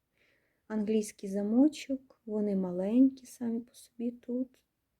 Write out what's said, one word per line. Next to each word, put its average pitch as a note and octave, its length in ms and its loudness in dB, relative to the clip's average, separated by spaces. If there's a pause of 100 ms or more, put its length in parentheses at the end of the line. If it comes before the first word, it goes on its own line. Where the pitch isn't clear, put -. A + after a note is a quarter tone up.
(680)
Англійський G#3+ 600 -2
замочок, A#3+ 960 0
вони G#3 300 -2
маленькі G3+ 720 2
самі A#3 340 -8
по - 140 -18
собі - 360 -10
тут. B3 500 -8 (400)